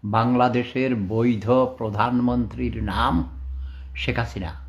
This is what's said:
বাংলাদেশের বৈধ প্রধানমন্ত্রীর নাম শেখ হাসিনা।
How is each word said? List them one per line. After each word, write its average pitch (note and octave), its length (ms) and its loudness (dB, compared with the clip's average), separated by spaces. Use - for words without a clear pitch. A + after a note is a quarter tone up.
বাংলাদেশের B2 840 2
বৈধ A2+ 380 2
প্রধানমন্ত্রীর A#2+ 1040 0
নাম A2 320 0
শেখ B2 240 -2
হাসিনা। G2 340 -6